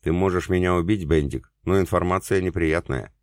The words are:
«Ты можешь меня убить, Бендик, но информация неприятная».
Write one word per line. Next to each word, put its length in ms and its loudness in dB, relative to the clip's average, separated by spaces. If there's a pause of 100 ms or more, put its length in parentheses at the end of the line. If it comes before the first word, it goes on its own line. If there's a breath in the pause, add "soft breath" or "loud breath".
«Ты 100 -2
можешь 380 0
меня 260 2
убить, 300 0
Бендик, 460 0 (120)
но 160 2
информация 640 0
неприятная». 800 -2